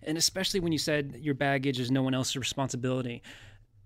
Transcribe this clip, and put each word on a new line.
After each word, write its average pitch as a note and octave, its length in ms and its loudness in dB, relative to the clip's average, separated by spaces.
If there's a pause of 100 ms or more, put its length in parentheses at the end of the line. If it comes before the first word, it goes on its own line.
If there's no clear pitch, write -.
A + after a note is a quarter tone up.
And D#3 160 -2
especially F#3+ 400 0
when E3+ 120 0
you D3+ 60 2
said D3 420 0
your D3 140 0
baggage C#3 460 2
is A#2+ 100 0
no C3+ 140 4
one C3 100 2
else's B2+ 240 0
responsibility. B2+ 840 -2 (640)